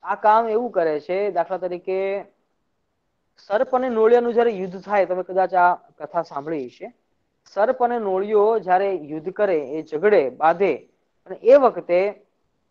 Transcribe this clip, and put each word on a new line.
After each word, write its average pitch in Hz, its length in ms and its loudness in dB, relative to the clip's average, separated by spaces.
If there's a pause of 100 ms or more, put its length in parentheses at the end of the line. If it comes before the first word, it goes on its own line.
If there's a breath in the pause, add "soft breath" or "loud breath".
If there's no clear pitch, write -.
આ 190 120 -4
કામ 220 320 4
એવું 226 240 -2
કરે 160 280 0
છે, 190 320 -4
દાખલા 175 260 -4
તરીકે 185 680 -6 (1120)
સર્પ 254 380 -2
અને 254 140 -2
નોળિયાનું 240 440 2
જ્યારે 233 160 2
યુદ્ધ 190 320 -6
થાય, 196 240 0
તમે 180 180 -4
કદાચ 185 300 -2
આ 175 220 4
કથા - 460 -8
સાંભળી 147 460 -8
હશે. 202 260 -18 (600)
સર્પ 247 300 0
અને 240 160 0
નોળિયો 208 600 0
જ્યારે 185 340 0
યુદ્ધ 156 360 -8
કરે, 190 300 0
એ 143 220 -6
ઝઘડે, 156 480 0
બાંધે, 170 600 0 (360)
અને 185 100 -16
એ 233 200 6
વખતે 196 680 0 (460)